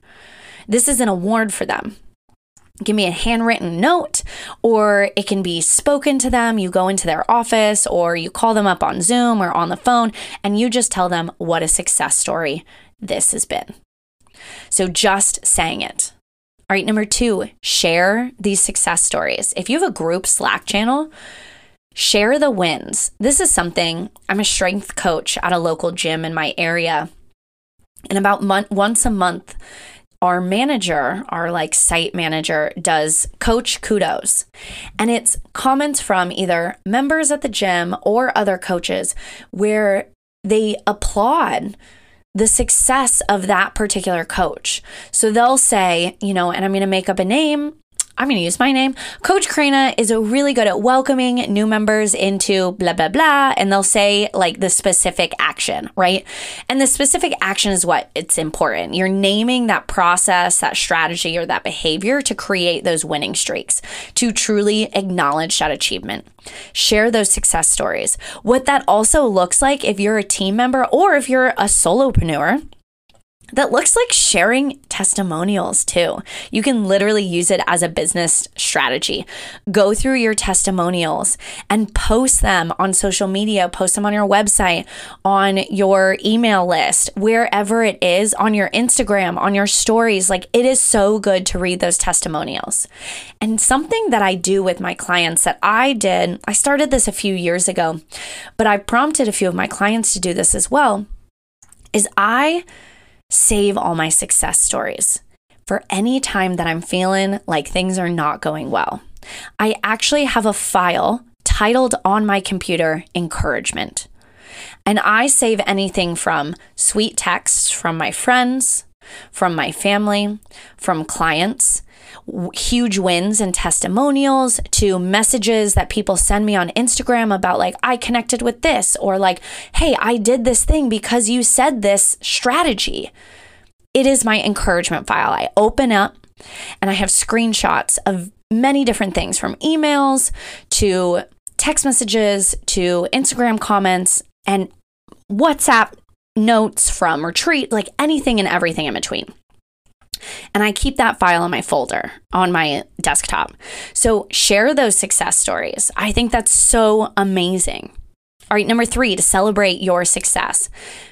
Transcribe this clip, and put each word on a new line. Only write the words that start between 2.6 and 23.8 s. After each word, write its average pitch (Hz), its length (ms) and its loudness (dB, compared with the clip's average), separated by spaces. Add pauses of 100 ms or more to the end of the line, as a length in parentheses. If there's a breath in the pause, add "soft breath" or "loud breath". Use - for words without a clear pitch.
Give 214 120 0
me 202 120 2
a 175 40 -2
handwritten 226 680 -2
note, 330 440 0 (380 loud breath)
or 208 540 4
it 202 120 -2
can 196 140 0
be 175 200 -4
spoken 285 580 2
to 254 100 -2
them. 233 300 2
You 185 100 -2
go 185 180 2
into 190 200 -2
their 156 220 -2
office 220 580 2
or 170 280 0
you 165 140 -6
call 226 240 0
them 208 140 2
up 180 160 2
on - 180 -2
Zoom 240 400 2
or 170 100 -2
on 170 180 0
the 175 80 -4
phone, 233 340 2 (320 loud breath)
and 202 160 0
you 240 100 2
just 233 220 0
tell 180 180 0
them 170 280 -2
what 165 260 -2
a 160 40 -4
success - 480 0
story 160 500 -4 (340 soft breath)
this 190 320 -2
has - 140 -4
been. - 280 -8 (960 loud breath)
So - 180 0
just 190 580 0
saying 165 360 0
it. - 320 -6 (560)
All 196 60 2
right, 190 100 -2
number 214 200 0
two, 214 440 -2 (140)
share 196 760 2
these 196 220 0
success - 400 0
stories. - 540 -2
If 180 140 -8
you 277 100 0
have 359 100 0
a 208 40 -8
group 170 340 -2
Slack - 380 0
channel, 262 460 -2 (840 loud breath)
share 214 420 2
the 285 140 2
wins. - 680 -2
This 269 200 2
is 370 100 2
something, 170 600 -2 (180)